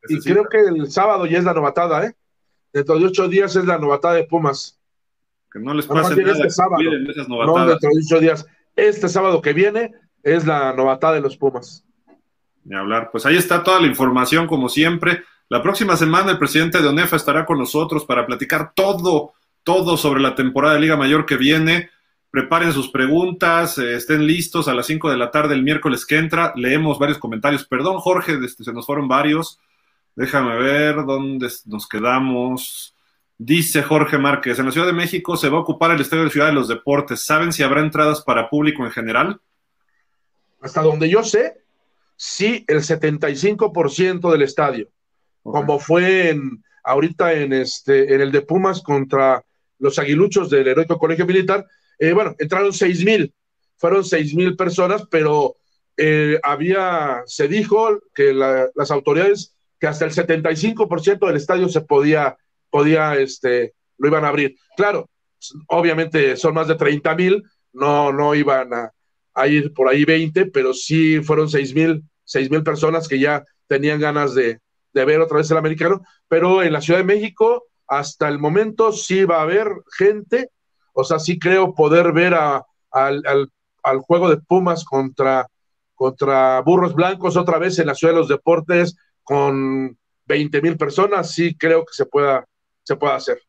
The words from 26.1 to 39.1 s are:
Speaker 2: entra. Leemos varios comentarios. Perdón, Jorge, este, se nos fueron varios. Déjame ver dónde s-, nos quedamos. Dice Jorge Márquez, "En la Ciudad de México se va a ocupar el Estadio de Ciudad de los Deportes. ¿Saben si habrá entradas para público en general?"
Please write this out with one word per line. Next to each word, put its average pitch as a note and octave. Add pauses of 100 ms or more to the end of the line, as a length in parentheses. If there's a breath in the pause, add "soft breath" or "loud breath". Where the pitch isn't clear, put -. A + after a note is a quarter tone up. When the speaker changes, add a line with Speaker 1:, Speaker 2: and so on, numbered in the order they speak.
Speaker 2:
entra. E3
Leemos C#3+
varios C#3+
comentarios. A2+
Perdón, D#3+
Jorge, F3
este, A#2+
se A#2
nos A#2
fueron C#3+
varios. D3+ (560)
Déjame B2
ver C#3+ (100)
dónde C3+
s-, -
nos G#2+
quedamos. B2+ (440)
Dice D#3
Jorge D3
Márquez, C3+
"En C3+
la C3
Ciudad E3
de F3+
México E3+
se D3
va D3
a -
ocupar E3
el D#3+
Estadio D#3+
de D3
Ciudad D3
de D3+
los B2+
Deportes. C#3
¿Saben E3
si D#3
habrá C#3
entradas D3+
para A#2
público D3+
en A2+
general?" B2 (1200)